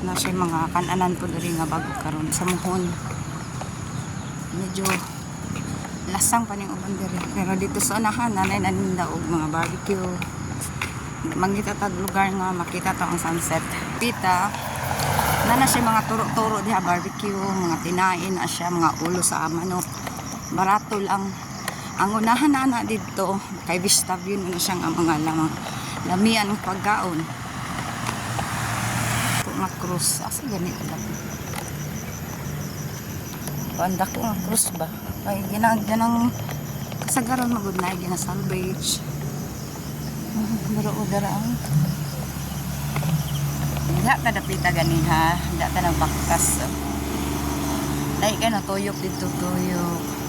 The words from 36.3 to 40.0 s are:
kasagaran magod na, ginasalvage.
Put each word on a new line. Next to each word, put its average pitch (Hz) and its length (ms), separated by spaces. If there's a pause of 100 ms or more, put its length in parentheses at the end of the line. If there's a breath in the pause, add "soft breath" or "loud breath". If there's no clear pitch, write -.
kasagaran 247 480
magod 196 240
na, 180 160
ginasalvage. 185 1040 (1800)